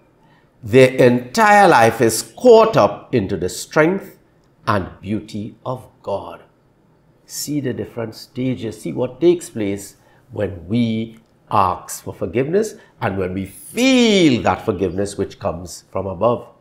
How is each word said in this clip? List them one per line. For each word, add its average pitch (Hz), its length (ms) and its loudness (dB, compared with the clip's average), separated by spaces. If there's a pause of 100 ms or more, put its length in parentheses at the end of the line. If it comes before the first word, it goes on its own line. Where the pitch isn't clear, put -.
(640)
Their 127 280 6
entire 180 760 4
life 117 320 4
is - 380 -2
caught 220 400 6
up - 360 0
into 101 220 -2
the 90 140 -6
strength - 680 -2 (480)
and 98 220 -2 (140)
beauty 104 540 -10 (100)
of 123 200 -10 (160)
God. 90 420 -10 (840)
See - 340 -8
the 127 140 -4
different 110 420 -10
stages. 117 640 -8
See 165 140 -10
what 123 260 -8
takes 175 300 0
place 101 480 -8 (340)
when 95 380 -8
we 113 480 -2 (340)
ask 92 540 -2
for 95 80 -12
forgiveness 139 600 -4 (260)
and 98 160 -4
when 92 160 -4
we 95 120 -6
feel 214 1000 2
that 95 200 0
forgiveness 95 540 -4
which - 220 -8
comes 87 520 -10
from 98 160 -8
above. 104 400 -2 (140)